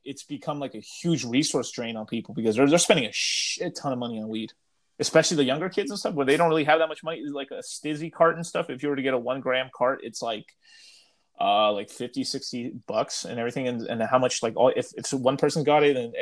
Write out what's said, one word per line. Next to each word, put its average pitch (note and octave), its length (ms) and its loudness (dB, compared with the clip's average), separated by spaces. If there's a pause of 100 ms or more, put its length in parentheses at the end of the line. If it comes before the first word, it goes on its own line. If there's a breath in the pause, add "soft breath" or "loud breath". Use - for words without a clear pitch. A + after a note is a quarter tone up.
it's C3+ 200 -12
become, D3 360 -8
like, C3+ 140 -8
a A2 60 -14
huge C#3+ 460 -2
resource B2+ 440 0
drain A#2 260 -6
on A2 120 -8
people - 260 -8
because A2 220 2
they're, C3+ 120 8
they're D#3+ 120 6
spending E3 260 4
a G#2+ 80 -8
shit - 600 -4
ton C#3 180 -4
of B2 60 -4
money A#2 200 -6
on A2 100 -6
weed, A2 240 -6 (440)
especially D#3+ 400 4
the D3 60 4
younger D3 260 0
kids G3 220 -2
and G3+ 80 -8
stuff, G#3+ 160 -4
where C#3 100 0
they C#3 120 4
don't E3+ 120 4
really D#3+ 140 2
have D#3 160 4
that D#3+ 100 2
much D3+ 140 -12
money. D#3+ 260 -8
Like, C#3 220 -10
a G#2 100 -10
Stizzy D3+ 500 -8
cart E3 240 4
and E3+ 100 -8
stuff, E3+ 260 -4
if C3 100 -10
you D3 80 -2
were C#3+ 60 0
to C3+ 80 -2
get C3+ 100 0
a B2+ 60 0
one B2+ 220 -4
gram C3 340 -2
cart, B2+ 260 0
it's, - 220 -10
like, A2+ 220 -6 (920 soft breath)
uh, G#2 320 6
like, G2+ 180 -4
fifty, B2 340 -6
sixty B2 480 -6 (140)
bucks - 400 -2
and A#2+ 140 -6
everything. B2 280 -4
And, A#2+ 200 -2
and A2+ 160 -2
how B2+ 160 4
much, B2+ 240 0
like, A2 120 -2
all, B2+ 200 6
if, B2 200 -2
if - 160 -8
one C3 260 2
person D3 260 2
got D3 200 6
it C#3+ 140 4
and A#2 240 -6